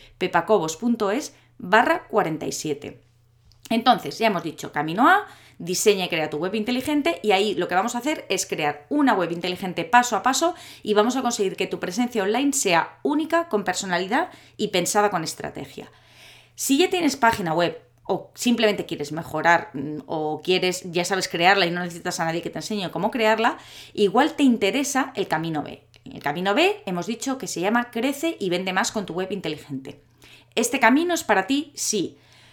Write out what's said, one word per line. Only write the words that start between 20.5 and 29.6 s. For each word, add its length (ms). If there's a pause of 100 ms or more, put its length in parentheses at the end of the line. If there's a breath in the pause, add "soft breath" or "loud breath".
ya 140
sabes 220
crearla 380
y 60
no 100
necesitas 380
a 60
nadie 180
que 80
te 80
enseñe 320
cómo 180
crearla, 480 (380 loud breath)
igual 400
te 80
interesa 720
el 120
camino 360
B. 200 (220)
En 120
el 40
camino 320
B 320
hemos 220
dicho 320
que 80
se 140
llama 280
Crece 500
y 120
vende 220
más 180
con 160
tu 60
web 180
inteligente. 720 (500 soft breath)